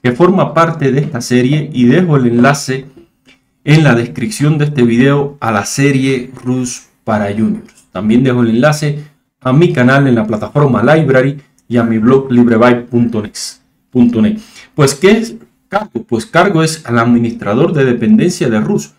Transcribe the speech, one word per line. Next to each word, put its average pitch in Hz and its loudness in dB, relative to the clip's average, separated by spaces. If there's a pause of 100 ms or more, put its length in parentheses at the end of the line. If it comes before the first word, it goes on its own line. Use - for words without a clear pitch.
que 123 0
forma 175 2
parte 160 0
de 135 0
esta 139 -6
serie, 131 0
y 123 2
dejo 151 4
el 127 0
enlace 131 0 (760)
en 151 4
la 123 4
descripción 120 -2
de 147 0
este 123 -2
video 135 0
a 113 -4
la 98 -2
serie 135 -2 (140)
Rust 123 -6 (180)
para 104 -4
juniors. 107 -6
También 107 0
dejo 123 0
el 117 2
enlace 147 -2 (340)
a 127 -2
mi 165 4
canal 135 2
en 123 2
la 110 -2
plataforma 110 -2
Library 135 2 (320)
y 120 -2
a 117 2
mi 113 -2
blog 131 2
librebyte 120 2
punto 117 0 (1000)
net. 107 0 (360)
Pues, 139 2
¿qué 190 2
es 226 -2 (340)
Cargo? 208 -8
Pues 113 -6
Cargo 165 0
es - -6
el 117 -2
administrador 117 0
de 139 0
dependencia 120 0
de 107 0
Rust 180 -4